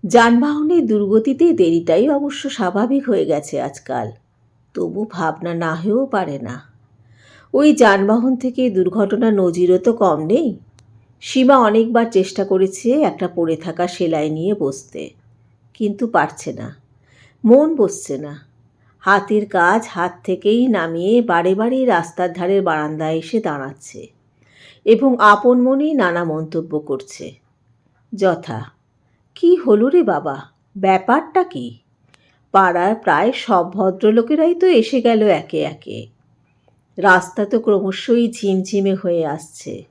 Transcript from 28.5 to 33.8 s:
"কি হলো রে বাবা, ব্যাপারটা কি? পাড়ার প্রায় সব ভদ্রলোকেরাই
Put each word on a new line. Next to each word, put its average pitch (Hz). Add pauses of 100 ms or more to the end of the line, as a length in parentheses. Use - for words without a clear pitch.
"কি 349
হলো 240
রে 339
বাবা, 147 (320)
ব্যাপারটা 196
কি? 123 (720)
পাড়ার 185
প্রায় 185
সব 185
ভদ্রলোকেরাই 226